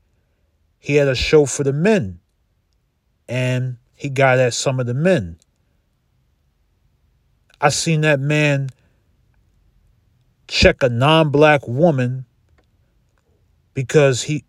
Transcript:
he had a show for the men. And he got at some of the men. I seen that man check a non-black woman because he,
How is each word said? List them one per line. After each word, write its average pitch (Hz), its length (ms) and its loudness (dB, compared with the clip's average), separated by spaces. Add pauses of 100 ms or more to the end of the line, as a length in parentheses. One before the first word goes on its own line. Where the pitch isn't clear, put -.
(760)
he 143 180 -4
had 143 140 2
a 127 60 -2
show 151 300 2
for 139 200 -6
the 135 80 -2
men. 147 460 -2 (1080)
And 127 500 -4 (180)
he 143 140 -10
got 131 300 2
at 123 140 0
some 131 260 -4
of 127 60 -6
the 120 80 -6
men. 135 440 -2 (2250)
I 147 100 2
seen 156 320 -2
that 151 180 2
man 143 500 -2 (1800)
check - 340 0
a 131 80 0
non-black 147 800 2
woman 131 580 -2 (1500)
because 139 500 2
he, 151 260 -6